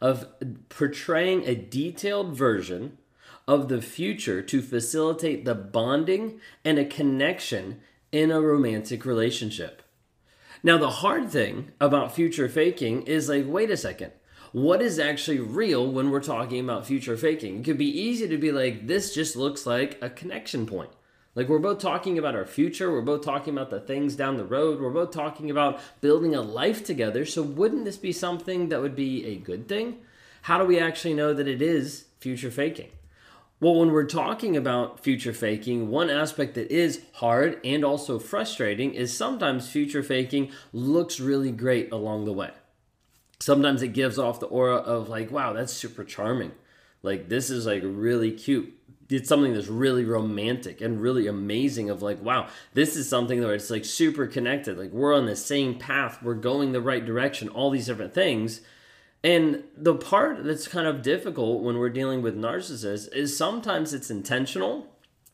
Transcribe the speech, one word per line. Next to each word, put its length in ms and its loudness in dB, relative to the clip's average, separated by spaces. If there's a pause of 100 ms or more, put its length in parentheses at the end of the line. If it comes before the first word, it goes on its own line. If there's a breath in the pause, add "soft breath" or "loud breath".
of 260 2 (440)
portraying 760 0
a 100 0
detailed 760 -4
version 640 0 (500 loud breath)
of 220 4
the 140 0
future 580 -4
to 220 0
facilitate 840 0
the 100 0
bonding 840 0 (240 loud breath)
and 140 4
a 80 2
connection 960 -2 (300 soft breath)
in 180 4
a 100 4
romantic 640 2
relationship. 760 -2 (800 loud breath)
Now, 160 8
the 120 2
hard 380 0
thing 500 -2
about 380 4
future 320 2
faking 540 0
is, 260 0
like, 180 2
wait 240 0
a 60 0
second, 360 -8 (400 loud breath)
what 280 4
is 180 2
actually 420 0
real 460 0
when 240 0
we're 100 2
talking 400 -4
about 260 -4
future 300 -2
faking? 420 -2
It 60 -8
could 140 0
be 220 0
easy 260 -2
to 120 -2
be 140 0
like, 340 0
"This 280 -2
just 220 -2
looks 300 -4
like 340 0
a 80 -6
connection 560 -6
point." 280 -6 (420 soft breath)
Like, 140 0
we're 120 4
both 180 0
talking 400 0
about 160 0
our 120 -4
future. 440 0
We're 100 0
both 240 0
talking 280 -4
about 180 -4
the 80 -4
things 380 -2
down 220 0
the 60 -4
road. 360 2
We're 100 -2
both 220 0
talking 400 -6
about 260 2 (220 loud breath)
building 340 6
a 60 0
life 420 0
together. 420 0
So 180 -2
wouldn't 420 0
this 140 -8
be 120 -4
something 600 -2
that 100 0
would 160 -4
be 280 -2
a 120 -6
good 320 -8
thing? 300 -4 (440 loud breath)
How 160 2
do 60 4
we 160 6
actually 340 0
know 180 4
that 140 0
it 160 0
is 440 0 (120)
future 320 -6
faking? 380 -4 (720 soft breath)
Well, 160 6
when 160 6
we're 100 6
talking 540 0
about 480 0
future 280 0
faking, 580 -2
one 200 2
aspect 440 -2
that 180 -6
is 300 2 (100)
hard 500 2
and 220 0
also 340 0
frustrating 760 -2
is 220 -4
sometimes 540 -2
future 320 -2
faking 480 0 (220 loud breath)
looks 480 0
really 320 0
great 400 0
along 320 -2
the 80 -2
way. 180 -6 (880)
Sometimes 420 4
it 80 -2
gives 300 0
off 220 0
the 60 -6
aura 300 4
of, 320 -2
like, 220 -6
"Wow, 220 -2
that's 200 -4
super 300 -10
charming. 480 -4 (500 soft breath)
Like, 280 -4
this 200 0
is, 160 -2
like, 200 0
really 480 2
cute." 420 -2 (360)
It's 160 -2
something 280 6
that's 140 -4
really 360 2
romantic 800 -2
and 180 -2
really 260 2
amazing 640 -2
of, 140 -4
like, 200 -4
"Wow, 260 0 (260 loud breath)
this 200 4
is 140 -4
something 320 0
where 140 0
it's, 160 -6
like, 160 -4
super 400 2
connected. 500 -4
Like, 160 -10
we're 220 4
on 100 6
the 100 0
same 420 -2
path. 460 -4
We're 120 -2
going 380 0
the 100 0
right 200 0
direction," 460 -2
all 220 0
these 160 0
different 260 -6
things. 480 0 (640 soft breath)
And 380 4 (120)
the 200 4
part 500 2
that's 240 -4
kind 180 0
of 140 0
difficult 640 0
when 160 0
we're 100 2
dealing 320 -2
with 160 -2
narcissists 800 -4
is 200 -2
sometimes 600 -2
it's 160 -8
intentional, 800 -2 (460)